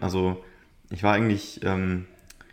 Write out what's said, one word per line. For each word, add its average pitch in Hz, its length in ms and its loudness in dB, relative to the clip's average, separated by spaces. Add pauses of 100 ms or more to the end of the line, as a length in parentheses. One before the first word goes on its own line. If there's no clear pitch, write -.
Also 92 420 0 (460)
ich 87 120 -8
war 104 120 4
eigentlich, 104 500 0
ähm, 92 400 0 (480)